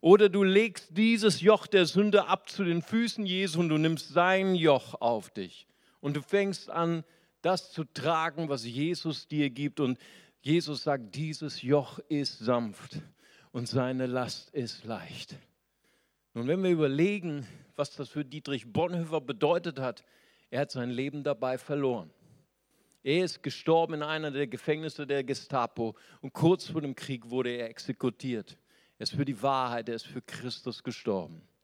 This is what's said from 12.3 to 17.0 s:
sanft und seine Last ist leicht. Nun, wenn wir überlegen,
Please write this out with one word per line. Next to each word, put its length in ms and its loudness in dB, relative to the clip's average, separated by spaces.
sanft 640 -2
und 180 -6
seine 380 -2
Last 480 -6
ist 300 -8
leicht. 500 -12
Nun, 160 -6
wenn 140 0
wir 80 2
überlegen, 760 0